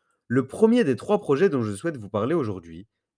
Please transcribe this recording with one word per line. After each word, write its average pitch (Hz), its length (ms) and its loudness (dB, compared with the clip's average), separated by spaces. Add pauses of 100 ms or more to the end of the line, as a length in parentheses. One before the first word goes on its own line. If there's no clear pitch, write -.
(260)
Le 123 200 0
premier 226 380 4
des 127 120 2
trois 202 240 0
projets 160 280 2
dont 135 140 0
je 107 100 -2
souhaite 151 240 -6
vous 101 140 -14
parler 113 240 -2
aujourd'hui, 92 520 -6 (320)